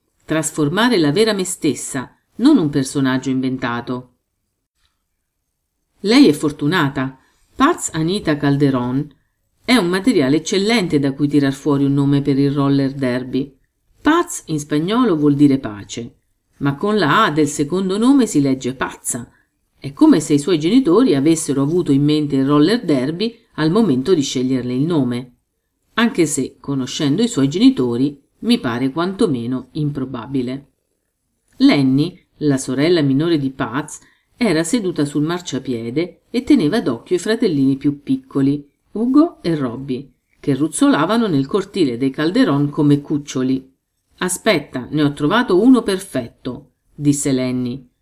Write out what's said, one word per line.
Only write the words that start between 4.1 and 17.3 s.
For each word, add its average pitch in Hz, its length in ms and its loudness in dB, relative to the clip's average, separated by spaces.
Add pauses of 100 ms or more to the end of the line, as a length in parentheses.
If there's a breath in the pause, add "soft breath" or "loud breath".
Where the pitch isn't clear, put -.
Lei 233 280 6
è 147 40 4
fortunata. 143 840 -2 (360 soft breath)
Paz - 380 0
Anita 165 440 -2
Calderon 139 720 0 (560)
è 247 120 2
un 180 120 2
materiale 180 480 2
eccellente 190 640 0
da 135 140 0
cui 143 160 -2
tirar 139 240 2
fuori 139 320 0
un 139 100 0
nome 143 260 2
per 139 180 0
il 143 120 2
roller 139 420 0
derby. 127 640 -4 (440)
Paz 330 460 0
in 156 120 -4
spagnolo 170 580 0
vuol 147 180 2
dire 139 240 4
pace, 113 580 -12 (420)
ma 139 160 -2
con 208 240 -2
la 175 260 2
A 185 60 0